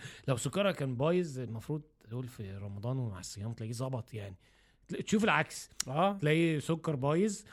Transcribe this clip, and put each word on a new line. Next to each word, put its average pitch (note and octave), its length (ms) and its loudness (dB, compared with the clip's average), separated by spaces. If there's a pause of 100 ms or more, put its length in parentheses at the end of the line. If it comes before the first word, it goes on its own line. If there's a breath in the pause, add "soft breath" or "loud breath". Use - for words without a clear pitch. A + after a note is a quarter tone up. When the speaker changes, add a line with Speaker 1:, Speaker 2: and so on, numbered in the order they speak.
(280 loud breath)
Speaker 1:
لو C3 80 2
سكرها F#3+ 360 0
كان C3+ 240 -2
بايظ D#3 420 2
المفروض B2 440 -6 (280)
تقول B2 180 -6
في G2 280 -8
رمضان G2+ 420 -4
ومع G#2 220 -4
الصيام G#2 320 -6
تلاقيه A2+ 200 -8
ظبط B2+ 420 -6
يعني. G2+ 220 -10 (520 soft breath)
تل-، - 140 -6
تشوف G#3+ 220 2
العكس. D#3 460 2 (180)
Speaker 2:
آه. F#3+ 300 2
Speaker 1:
تلاقي D#3 420 4
سكر D#3+ 360 0
بايظ E3 460 2 (100)